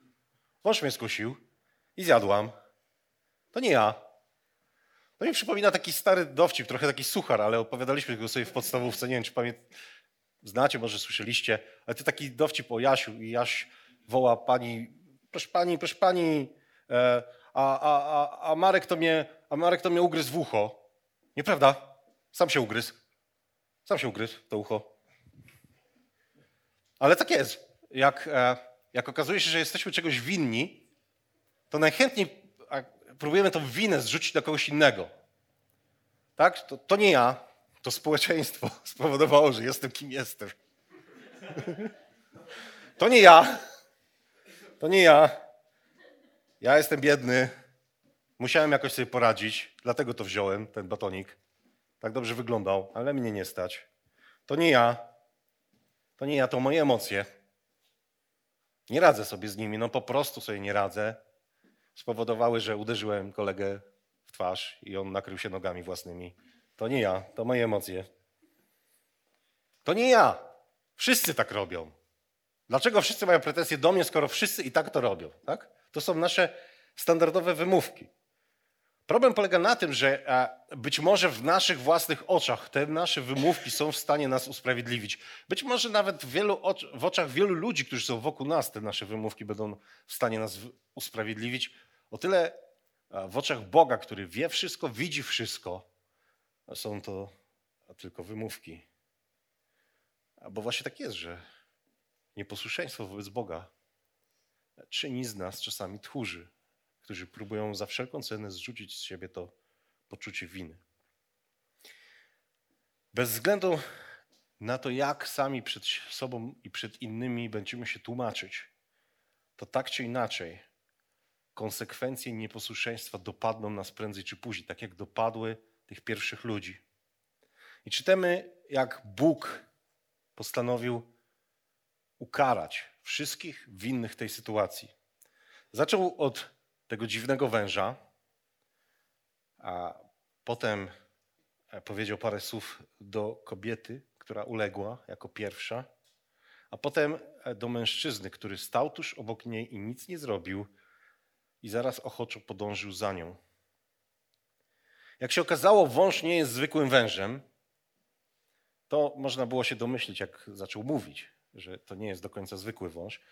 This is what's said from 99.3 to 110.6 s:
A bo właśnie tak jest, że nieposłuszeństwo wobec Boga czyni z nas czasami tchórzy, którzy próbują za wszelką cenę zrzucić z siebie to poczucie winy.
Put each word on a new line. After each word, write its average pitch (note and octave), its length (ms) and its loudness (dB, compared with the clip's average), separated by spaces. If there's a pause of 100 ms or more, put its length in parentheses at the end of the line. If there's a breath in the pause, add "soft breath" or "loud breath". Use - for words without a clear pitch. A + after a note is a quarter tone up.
A - 140 -20
bo G2+ 120 -10
właśnie A#2+ 220 -6
tak - 160 -12
jest, C#3+ 140 -10
że F2 280 -14 (920 soft breath)
nieposłuszeństwo A2 720 -10
wobec G2 220 -14
Boga G2 480 -10 (1120)
czyni B2+ 360 -8
z A2+ 100 -10
nas F#2+ 260 -12
czasami G2+ 400 -10
tchórzy, F2 480 -12 (520)
którzy F2+ 260 -16
próbują G#2+ 480 -10
za G2+ 120 -10
wszelką B2+ 360 -10
cenę G#2+ 280 -12
zrzucić G2 460 -16
z - 60 -14
siebie F#2 260 -14
to F2+ 240 -14 (560)
poczucie - 380 -14
winy. F2 320 -16 (2250 soft breath)